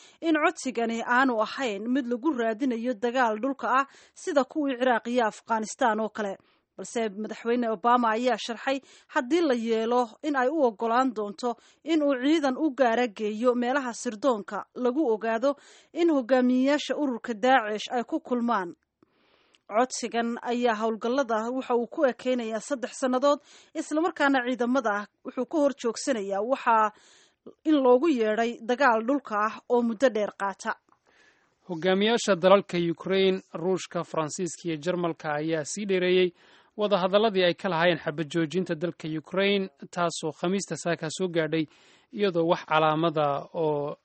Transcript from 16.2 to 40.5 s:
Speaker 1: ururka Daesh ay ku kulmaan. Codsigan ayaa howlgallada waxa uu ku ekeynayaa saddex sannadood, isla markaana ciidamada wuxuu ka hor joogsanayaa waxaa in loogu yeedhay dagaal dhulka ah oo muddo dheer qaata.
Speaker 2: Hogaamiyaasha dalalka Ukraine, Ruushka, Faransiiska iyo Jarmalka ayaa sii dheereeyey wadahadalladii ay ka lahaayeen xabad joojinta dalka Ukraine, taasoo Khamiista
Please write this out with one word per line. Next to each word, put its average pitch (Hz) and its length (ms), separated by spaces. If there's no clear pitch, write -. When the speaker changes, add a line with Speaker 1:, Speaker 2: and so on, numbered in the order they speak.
Speaker 1:
ururka 254 380
Daesh 214 580
ay 247 120
ku 311 160
kulmaan. 233 560
Codsigan 233 680
ayaa 240 340
howlgallada 226 760
waxa 254 240
uu 240 120
ku 320 180
ekeynayaa 233 540
saddex 247 400
sannadood, 269 400
isla 302 260
markaana 285 460
ciidamada 240 600
wuxuu 254 200
ka 330 120
hor 285 240
joogsanayaa 208 600
waxaa 226 500
in 311 180
loogu 254 260
yeedhay 233 540
dagaal 233 440
dhulka 262 280
ah 220 120
oo 240 120
muddo 233 280
dheer 208 300
qaata. 196 360
Speaker 2:
Hogaamiyaasha 190 640
dalalka 190 420
Ukraine, 190 520
Ruushka, 175 500
Faransiiska 160 640
iyo 165 120
Jarmalka 165 600
ayaa 160 240
sii 202 220
dheereeyey 185 480
wadahadalladii 196 680
ay 175 100
ka 196 160
lahaayeen 170 300
xabad 151 280
joojinta 170 480
dalka 165 320
Ukraine, 190 640
taasoo 165 400
Khamiista 180 440